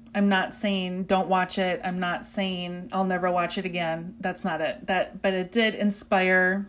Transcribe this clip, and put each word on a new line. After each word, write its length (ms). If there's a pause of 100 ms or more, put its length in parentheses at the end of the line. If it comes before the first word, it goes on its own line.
(120)
I'm 160
not 260
saying 500
don't 240
watch 280
it. 280
I'm 160
not 260
saying 680
I'll 120
never 260
watch 280
it 60
again. 540
That's 260
not 160
it. 280
That, 340
but 120
it 180
did 220
inspire 960